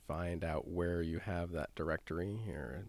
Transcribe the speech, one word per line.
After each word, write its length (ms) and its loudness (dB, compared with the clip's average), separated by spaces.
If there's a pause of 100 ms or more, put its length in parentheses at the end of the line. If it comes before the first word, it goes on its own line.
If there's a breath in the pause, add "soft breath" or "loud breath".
find 340 0
out 240 0
where 360 2
you 160 2
have 340 0
that 220 -2
directory. 720 0
Here 440 -4